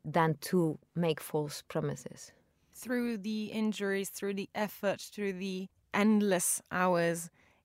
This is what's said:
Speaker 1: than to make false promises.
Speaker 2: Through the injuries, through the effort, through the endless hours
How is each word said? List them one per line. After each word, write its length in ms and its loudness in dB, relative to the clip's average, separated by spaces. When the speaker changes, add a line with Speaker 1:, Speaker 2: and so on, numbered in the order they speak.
Speaker 1:
than 380 4
to 380 2
make 240 2
false 480 -4
promises. 640 -6
Speaker 2:
Through 460 -4
the 260 -4
injuries, 640 -2
through 240 -6
the 220 -6
effort, 460 -2
through 320 -6
the 360 -6
endless 680 4
hours 580 2